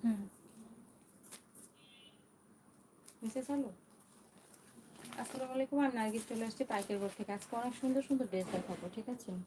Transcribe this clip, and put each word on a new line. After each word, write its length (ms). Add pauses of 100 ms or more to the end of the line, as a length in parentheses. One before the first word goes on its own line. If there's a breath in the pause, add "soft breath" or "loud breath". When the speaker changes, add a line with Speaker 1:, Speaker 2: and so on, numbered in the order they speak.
Speaker 1:
হুম। 180 (3000)
Speaker 2:
নিচে 260
চালু? 200 (1500)
আসসালামু 340
আলাইকুম, 280
আমি 140
নার্গিস, 320
চলে 180
আসছি 220
পাইকের 300
বোর্ড 180
থেকে। 200
আজকে 220
অনেক 200
সুন্দর 280
সুন্দর 240
ড্রেস 140 (100)
দেখাবো, 280 (120)
ঠিক 180
আছে? 160 (160)